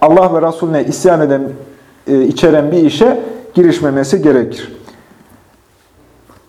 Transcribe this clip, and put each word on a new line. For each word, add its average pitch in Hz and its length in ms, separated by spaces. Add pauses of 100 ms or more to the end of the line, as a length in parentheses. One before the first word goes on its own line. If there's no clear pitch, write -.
Allah 165 320
ve 160 140
Resulüne 160 360
isyan 165 360
eden, 139 220 (640)
e, 135 160
içeren 151 500
bir 180 60
işe 165 420 (340)
girişmemesi 156 680
gerekir. - 540 (1700)